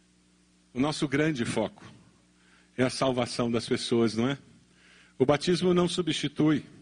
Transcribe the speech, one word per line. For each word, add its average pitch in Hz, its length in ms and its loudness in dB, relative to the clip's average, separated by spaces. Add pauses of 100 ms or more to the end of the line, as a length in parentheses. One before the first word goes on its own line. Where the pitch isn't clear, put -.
(720)
O 123 80 -6
nosso 151 260 0
grande 143 380 0
foco - 400 -4 (920)
é 123 40 2
a 127 80 0
salvação 123 600 -2
das 117 180 -2
pessoas, 117 480 0
não 120 140 0
é? 139 80 -6 (800)
O 131 80 2
batismo 180 480 2
não 175 120 4
substitui. 156 800 -2 (180)